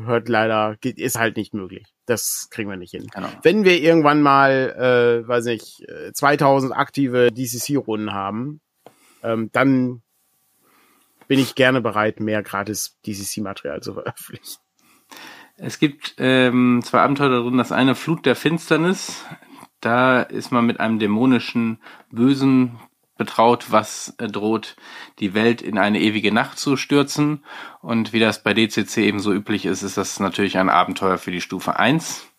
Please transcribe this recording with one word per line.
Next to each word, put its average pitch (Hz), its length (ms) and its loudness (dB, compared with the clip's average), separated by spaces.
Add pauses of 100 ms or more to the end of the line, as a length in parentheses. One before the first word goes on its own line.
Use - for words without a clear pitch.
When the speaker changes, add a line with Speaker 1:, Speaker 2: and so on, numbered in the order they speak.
Speaker 1:
hört 117 240 -2
leider, 110 520 2
geht, - 180 -6
ist 117 180 -4
halt 113 200 -2
nicht 107 180 -8
möglich. 95 320 -12 (200)
Das - 440 -4
kriegen 104 180 -8
wir 98 80 -8
nicht 90 140 -16
hin. - 240 -14
Speaker 2:
Genau. 92 140 -10 (140)
Speaker 1:
Wenn 196 220 4
wir 180 160 4
irgendwann 151 400 4
mal, 127 1040 4
äh, 113 40 -12
weiß 120 160 0
nicht, - 440 -6
äh, 78 240 -14
zweitausend 139 640 2
aktive 123 560 2
D-C-C-Runden 113 800 -4
haben, 107 480 -6 (640)
ähm, 113 300 -2
dann 127 500 2 (1300)
bin 135 100 4
ich 127 160 0
gerne 131 260 4
bereit, 107 400 -2
mehr 107 220 -2
gratis 101 640 -8
D-C-C-Material 98 760 -10
zu - 120 -12
veröffentlichen. - 640 -14 (1000)
Speaker 2:
Es 175 220 -12
gibt, - 400 -2
ähm, 127 640 4
zwei 120 160 2
Abenteuer 139 300 2
darin. 123 260 0
Das 120 160 0
eine 127 220 2
Flut - 320 -4
der 120 100 4
Finsternis. 165 880 -2 (560)
Da 123 420 4
ist 107 280 -10
man 120 160 2
mit 117 140 -2
einem 110 180 0
dämonischen 113 800 0 (320)
Bösen 127 680 2 (380)
betraut, 117 540 2
was, - 480 0
äh, 120 80 -6
droht, 104 480 -4 (460)
die 98 140 -2
Welt 113 280 2
in 107 160 -2
eine 104 220 2
ewige 104 320 2
Nacht 123 260 0
zu 143 180 0
stürzen. 147 680 0 (360)
Und 110 320 -2
wie 113 60 0
das 110 240 2
bei 104 120 0
D 110 120 4
C 104 200 -4
C 110 200 0
eben 104 140 0
so 101 120 -2
üblich 104 340 -2
ist, 95 160 -2
ist 95 140 -8
das - 220 -6
natürlich 98 400 -2
ein 92 100 2
Abenteuer 92 480 0
für - 140 -10
die 90 100 -6
Stufe - 380 -6
eins. 139 480 -2 (120)